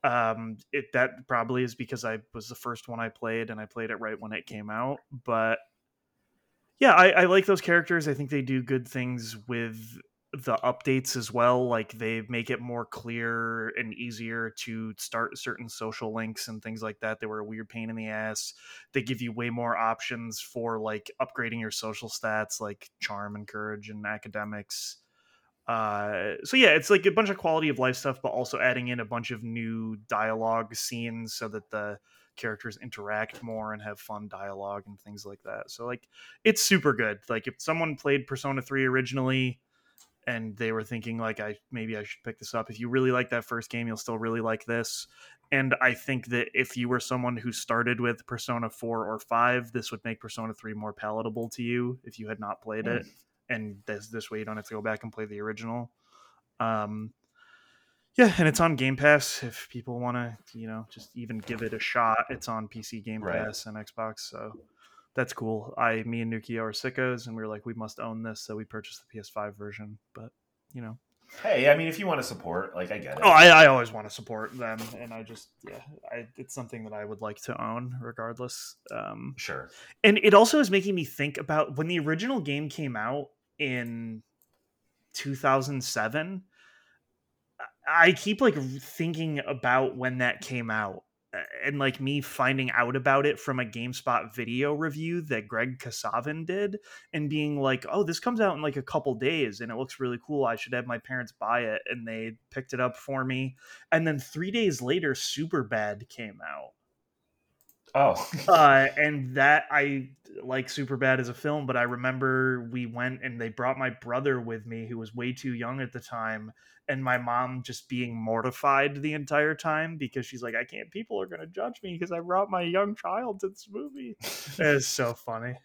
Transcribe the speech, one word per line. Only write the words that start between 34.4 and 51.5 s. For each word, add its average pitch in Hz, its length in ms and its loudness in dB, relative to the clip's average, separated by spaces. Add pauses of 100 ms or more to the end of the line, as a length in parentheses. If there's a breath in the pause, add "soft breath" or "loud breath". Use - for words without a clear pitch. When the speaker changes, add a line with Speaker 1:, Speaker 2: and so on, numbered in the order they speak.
Speaker 1:
and 101 140 -20
things 104 260 -16
like 101 160 -18
that. 107 280 -12
So, 117 160 -12
like, 123 220 -10 (360 loud breath)
it's 220 180 6
super 165 320 4
good. 107 240 0 (100)
Like, 113 200 -2
if 120 100 -12
someone 160 380 -2
played 139 300 2
Persona 135 360 -4
three 135 240 -2
originally 131 760 0 (640 soft breath)
and 113 320 -6
they 113 140 0
were 110 120 -2
thinking, 113 340 -6
like, 110 220 -4
"I, 104 160 -6 (140)
maybe 113 260 -6
I 104 80 -8
should - 200 -14
pick 117 140 -8
this - 160 -14
up," 113 160 -2
if 107 100 -12
you 120 100 -4
really 131 220 4
like 127 180 2
that 117 160 -2
first 117 240 -6
game, 117 180 -4
you'll 113 80 -4
still 113 220 -4
really 113 240 0
like 110 240 -2
this. 117 400 -2 (460 soft breath)
And 135 300 4
I 127 120 6
think 123 340 -4
that 120 260 0
if 123 220 0
you 120 120 -2
were 123 120 2
someone 123 380 -2
who 117 140 -4
started 120 480 0
with 120 260 0
Persona 117 440 -4
four 113 420 -4
or 110 80 -4
five, 120 520 2
this 117 180 -4
would 110 140 -12
make 113 160 -6
Persona 113 340 -8
three 110 200 -10
more 107 180 -8
palatable 110 580 -4